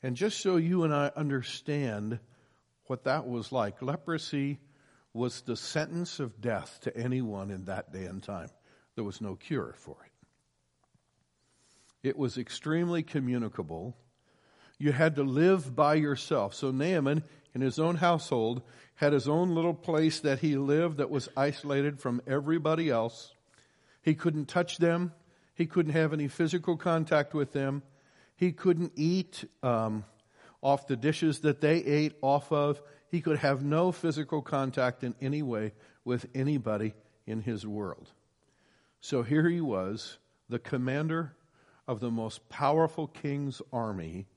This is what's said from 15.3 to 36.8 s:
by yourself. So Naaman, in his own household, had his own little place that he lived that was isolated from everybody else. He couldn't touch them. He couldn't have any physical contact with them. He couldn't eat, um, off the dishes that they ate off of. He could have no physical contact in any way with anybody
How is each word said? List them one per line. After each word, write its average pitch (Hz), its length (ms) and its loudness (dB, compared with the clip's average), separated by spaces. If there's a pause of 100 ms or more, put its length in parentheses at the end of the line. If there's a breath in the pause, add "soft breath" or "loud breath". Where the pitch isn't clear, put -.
by 147 200 6
yourself. 143 600 0
So 135 160 -2
Naaman, 151 540 2 (300 loud breath)
in 123 80 -2
his 135 160 0
own 170 180 2
household, 127 680 2 (340 loud breath)
had 147 180 4
his 131 120 2
own 170 280 2
little 165 200 2
place 160 460 2
that 135 200 0
he 151 160 2
lived 147 420 2
that 147 120 0
was 139 240 -4
isolated 143 640 0
from 123 280 -2
everybody 156 640 0
else. 117 420 -2 (680 soft breath)
He 156 120 4
couldn't 156 340 0
touch 175 280 0
them. 170 360 2 (420 soft breath)
He 175 100 0
couldn't 165 280 0
have 160 200 4
any 147 160 -2
physical 165 480 0
contact 160 560 2
with 147 200 -2
them. 139 300 -2 (540 soft breath)
He 180 160 2
couldn't 175 440 2
eat, 170 480 0 (180)
um, 110 420 0 (580 soft breath)
off 139 240 2
the 135 100 0
dishes 151 440 0
that 151 220 2
they 156 160 6
ate 147 420 2
off 143 320 2
of. 147 300 2 (260 loud breath)
He 170 120 -2
could 151 180 2
have 139 260 2
no 165 280 2
physical 151 500 -2
contact 131 640 -2
in 120 160 -4
any 143 220 -2
way 110 300 -4 (320 soft breath)
with 123 300 -2
anybody 113 600 -2 (320 soft breath)